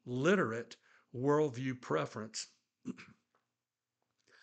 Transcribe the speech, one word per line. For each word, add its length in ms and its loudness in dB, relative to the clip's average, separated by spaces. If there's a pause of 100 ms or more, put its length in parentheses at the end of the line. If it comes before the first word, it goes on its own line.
literate 680 2 (400)
worldview 640 0
preference. 680 -4 (360)
<clears throat> 80 -8 (1500)